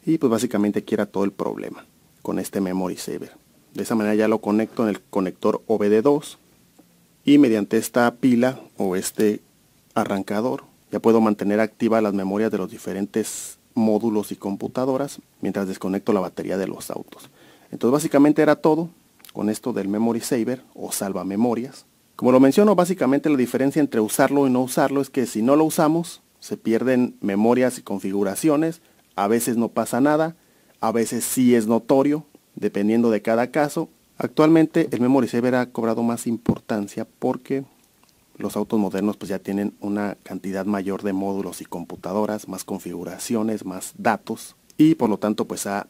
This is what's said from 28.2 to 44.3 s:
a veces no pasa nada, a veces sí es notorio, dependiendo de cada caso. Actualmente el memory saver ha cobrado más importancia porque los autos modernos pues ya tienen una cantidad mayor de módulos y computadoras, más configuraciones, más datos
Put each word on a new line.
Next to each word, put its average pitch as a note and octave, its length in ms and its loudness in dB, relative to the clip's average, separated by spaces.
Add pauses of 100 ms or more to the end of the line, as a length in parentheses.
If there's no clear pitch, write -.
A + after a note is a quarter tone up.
a G3 100 0
veces G#3+ 300 0
no A#2 120 0
pasa A#2+ 340 -2
nada, D#3 340 0 (440)
a A2+ 120 -2
veces A#2 320 -2
sí B2 300 4
es A2+ 120 2
notorio, C#3 600 2 (300)
dependiendo G#2+ 540 0
de G#2+ 120 0
cada A#2 280 0
caso. D3+ 380 -2 (300)
Actualmente D#3 720 4
el A2+ 100 -2
memory B2 280 4
saver B2 260 0
ha B2 160 0
cobrado A#2 320 -2
más A#2 240 -2
importancia A2+ 800 -4 (120)
porque B2+ 460 -4 (720)
los G2+ 180 -8
autos G#2 240 -2
modernos G2 380 -2
pues F#2 140 -12
ya F#2+ 80 -6
tienen G2+ 420 -6
una G2+ 420 -6
cantidad F#2+ 440 -8
mayor G2 360 -4
de G2+ 120 -4
módulos G2 480 -6
y - 20 -14
computadoras, F#2+ 840 -6
más F#2 160 -12
configuraciones, F#2 1000 -6
más F#2 320 -12
datos A2 600 -4 (200)